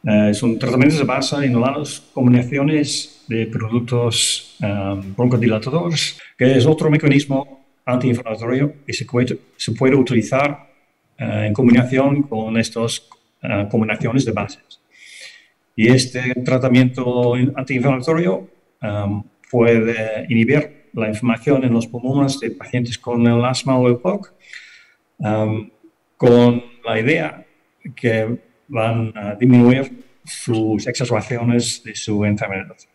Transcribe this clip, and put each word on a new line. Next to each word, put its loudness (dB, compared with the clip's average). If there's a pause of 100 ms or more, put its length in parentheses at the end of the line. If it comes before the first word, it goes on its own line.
Eh, 2
son 0
tratamientos 2
de 0
base -2
inhalados, -2
combinaciones 0
de -2
productos, -2
em, -4
broncodilatadores, -2 (200)
que 4
es 4
otro 2
mecanismo 0 (200)
antiinflamatorio -2 (100)
que -10
se -8
puede, -2 (200)
se -6
puede 2
utilizar, 0 (480)
eh, -4
en -2
combinación 4
con -6
estas, -4 (380)
eh, -4
combinaciones -2
de -2
bases. -8 (960)
Y 4
este 2 (120)
tratamiento 2
in-, 0
antiinflamatorio, -2 (320)
em, -4 (300)
puede 0
inhibir 0
la -4
inflamación -2
en 2
los 0
pulmones -2
de -6
pacientes -6
con 0
el 4
asma -2
o 4
el 4
epoc, -6 (840)
em, -2 (460)
con 6 (220)
la -2
idea -2 (500)
que -4 (200)
van -2
a -8
disminuir 6 (320)
sus -4
exacerbaciones -2
de -18
su -4
enfermedad. -4 (180)